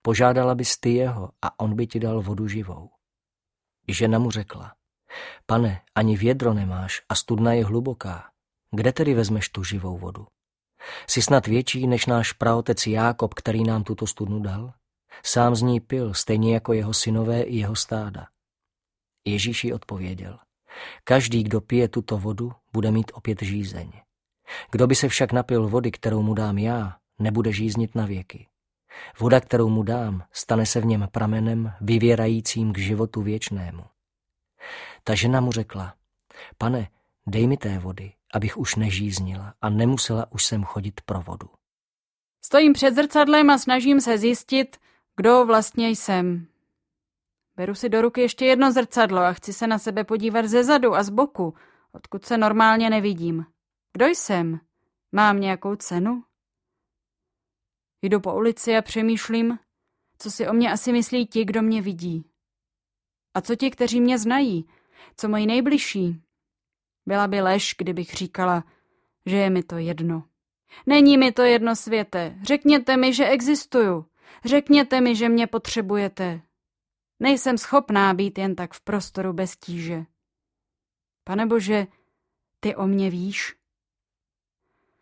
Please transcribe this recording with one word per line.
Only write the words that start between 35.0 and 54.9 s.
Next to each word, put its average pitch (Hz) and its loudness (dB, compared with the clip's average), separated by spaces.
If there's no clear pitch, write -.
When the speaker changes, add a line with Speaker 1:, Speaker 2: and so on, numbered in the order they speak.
Speaker 1:
Ta 107 -2
žena 120 2
mu 127 0
řekla: 98 -8
„Pane, 117 -4
dej 110 0
mi 139 2
té 101 -6
vody, 92 -12
abych 104 -4
už - -6
nežíznila 98 -4
a 107 -4
nemusela 113 0
už 110 -2
sem 107 -2
chodit 98 -8
pro 95 -6
vodu.“ - -12
Speaker 2:
Stojím 294 8
před 269 2
zrcadlem 294 4
a 277 6
snažím 262 2
se 233 2
zjistit, 247 0
kdo 240 6
vlastně 226 2
jsem. 180 -2
Beru 185 -6
si 240 -4
do 220 2
ruky 240 2
ještě 240 0
jedno 262 6
zrcadlo 226 2
a 180 2
chci 196 -10
se 226 -4
na 220 0
sebe 208 -4
podívat 226 -2
ze 240 4
zadu 247 4
a 190 2
z 202 -4
boku, 202 -2
odkud - -14
se 233 -2
normálně 220 4
nevidím. 170 -2
Kdo 240 2
jsem? 175 0